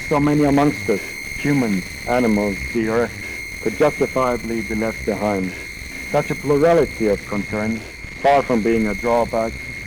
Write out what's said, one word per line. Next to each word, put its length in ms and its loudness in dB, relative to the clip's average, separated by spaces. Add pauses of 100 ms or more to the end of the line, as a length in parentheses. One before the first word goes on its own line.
so 100 2
many 240 4
amongst 460 4
us, 120 2 (360)
humans, 460 0 (240)
animals, 500 2 (160)
the 160 0
earth, 220 2 (500)
could 160 -2
justifiably 840 0
be 140 -4
left 300 -2
behind. 460 0 (600)
Such 180 0
a 60 -2
plurality 720 2
of 180 0
concerns, 560 -4 (400)
far 220 6
from 180 2
being 260 4
a 80 -2
drawback, 580 0 (340)